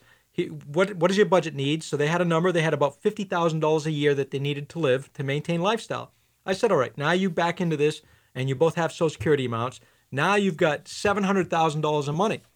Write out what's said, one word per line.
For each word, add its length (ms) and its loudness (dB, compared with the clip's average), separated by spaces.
He, 140 -4
what, 500 -2
what 140 2
does 80 2
your 100 6
budget 260 2
need?" 300 -2
So 120 -8
they 120 2
had 140 0
a 40 0
number. 260 2
They 120 2
had 100 2
about 260 0
fifty 260 -2
thousand 340 0
dollars 260 2
a 60 -4
year 240 2
that 160 -4
they 80 -4
needed 300 -6
to 100 -12
live 340 0
to 100 -8
maintain 380 -4
lifestyle. 500 -4
I 60 0
said, 180 2
"All 80 4
right, 180 -2
now 140 0
you 180 2
back 320 -2
into 160 0
this, 240 0
and 160 -4
you 60 0
both 200 2
have 160 0
Social 180 0
Security 360 0
amounts. 360 -6
Now 220 0
you've 240 0
got 300 0
seven 360 -2
hundred 280 0
thousand 300 2
dollars 260 0
of 80 -4
money." 260 0